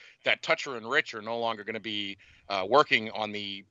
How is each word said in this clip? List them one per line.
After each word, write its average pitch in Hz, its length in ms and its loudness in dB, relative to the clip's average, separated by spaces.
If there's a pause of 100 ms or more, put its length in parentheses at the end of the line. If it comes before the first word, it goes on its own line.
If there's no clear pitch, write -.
(240)
that 113 180 2
Toucher 151 360 -2
and 113 120 -8
Rich 147 240 0
are 110 80 -8
no 117 160 -4
longer 113 280 -2
gonna 110 160 -4
be, 104 360 -6 (300)
uh, 98 200 0
working 120 440 4
on 104 220 -4
the 101 380 -8